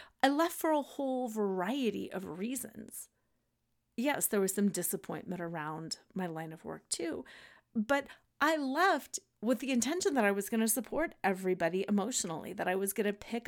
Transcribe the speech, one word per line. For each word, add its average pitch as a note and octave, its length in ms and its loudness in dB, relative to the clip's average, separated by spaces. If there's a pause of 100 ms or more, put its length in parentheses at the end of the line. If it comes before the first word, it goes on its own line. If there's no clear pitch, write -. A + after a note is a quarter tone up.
(220)
I C4+ 80 6
left D#4+ 240 2
for - 180 0
a D4 120 2
whole C4 440 -4
variety G3+ 840 0
of F#3 260 -8
reasons. - 720 -8 (880)
Yes, B3+ 300 2
there G#3 140 4
was F#3+ 120 2
some G3+ 160 4
disappointment F3 720 -4
around D#3+ 580 -6 (140)
my F#3 140 -2
line D#3+ 240 -6
of D#3+ 140 -14
work D#3+ 240 -10
too, - 340 -4 (500)
but C#4 340 2 (340)
I D#4 160 4
left D4 600 2 (220)
with A3+ 180 2
the C4 120 -2
intention C#4+ 440 2
that A#3 100 6
I G3+ 60 6
was G3+ 180 -2
gonna A3+ 180 2
support C4 560 0
everybody F#3 640 2
emotionally, G3 680 0
that G3 140 -2
I F#3 80 2
was G3 160 -2
gonna G#3 220 0
pick A#3 340 -6